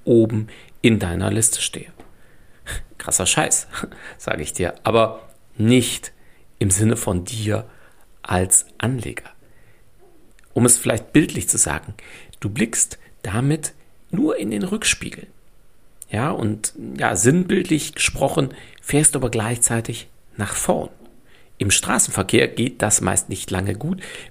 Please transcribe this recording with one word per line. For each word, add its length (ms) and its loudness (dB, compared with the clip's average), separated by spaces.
oben 420 4
in 160 6
deiner 320 0
Liste 320 2
stehe. 300 -8
Krasser 280 -2
Scheiß, 420 0
<laughs> 240 -18
sage 260 -4
ich 100 -8
dir, 300 -2
aber 440 2
nicht 560 2
im 140 2
Sinne 240 4
von 300 -2
dir 400 -4
als 440 2
Anleger. 520 -4
Um 120 6
es 120 6
vielleicht 340 -2
bildlich 380 2
zu 80 0
sagen, 380 -2
du 100 -4
blickst 480 -2
damit 500 -2
nur 280 0
in 140 -4
den 120 -2
Rückspiegel. 640 -4
Ja, 220 -2
und 420 -4
ja, 200 0
sinnbildlich 760 2
gesprochen, 600 0
fährst 340 2
du 40 0
aber 100 0
gleichzeitig 800 -2
nach 180 -4
vorn. 340 0
Im 120 0
Straßenverkehr 760 2
geht 360 -2
das 180 2
meist 280 0
nicht 200 -8
lange 240 -2
gut, 260 -4